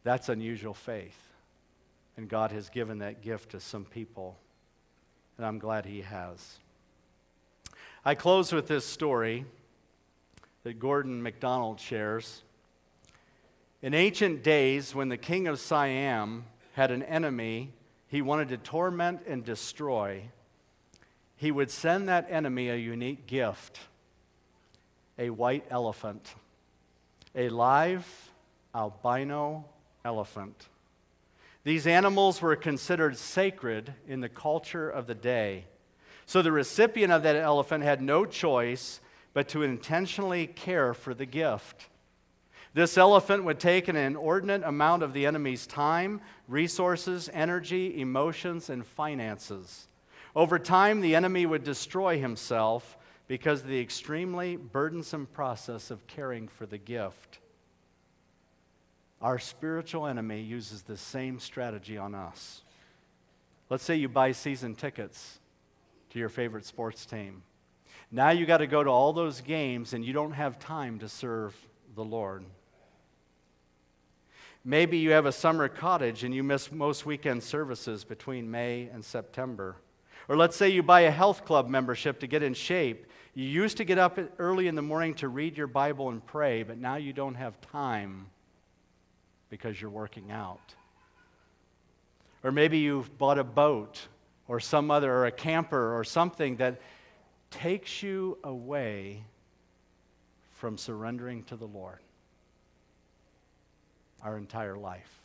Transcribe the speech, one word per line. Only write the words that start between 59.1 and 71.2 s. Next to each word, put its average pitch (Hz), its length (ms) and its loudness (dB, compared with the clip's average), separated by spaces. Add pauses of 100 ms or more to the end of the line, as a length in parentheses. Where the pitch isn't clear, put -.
Our 123 180 0
spiritual 160 680 -6
enemy 110 340 -6
uses 107 400 -12
the 104 160 -14
same 131 420 -8
strategy 110 580 -10
on 101 180 -10
us. - 460 -14 (1080)
Let's 131 140 -2
say 170 120 0
you 143 140 0
buy 131 240 4
season 123 420 -6
tickets - 640 -12 (720)
to 120 100 -10
your 113 100 -2
favorite 110 360 -6
sports - 400 -8
team. 98 380 -12 (680)
Now 131 200 6
you 170 140 4
gotta 156 220 6
go 147 160 4
to 143 60 4
all 135 240 6
those 156 260 -2
games 127 540 -4
and 117 100 -4
you 123 80 -4
don't 151 220 -2
have 139 260 -4
time 131 400 -8
to 107 80 -12
serve 110 480 -6 (400)